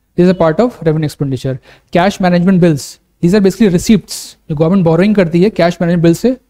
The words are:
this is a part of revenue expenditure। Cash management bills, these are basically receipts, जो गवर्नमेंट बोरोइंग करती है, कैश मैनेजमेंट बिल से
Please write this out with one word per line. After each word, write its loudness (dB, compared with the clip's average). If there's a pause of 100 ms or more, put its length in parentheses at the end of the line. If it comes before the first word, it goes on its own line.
(180)
this 2
is 4
a 0
part 0
of -2
revenue -2
expenditure। -6 (320)
Cash 0
management 2
bills, 0 (240)
these 2
are 2
basically 2
receipts, 0 (340)
जो -6
गवर्नमेंट 0
बोरोइंग 2
करती 0
है, 2
कैश -2
मैनेजमेंट 0
बिल 4
से -2 (180)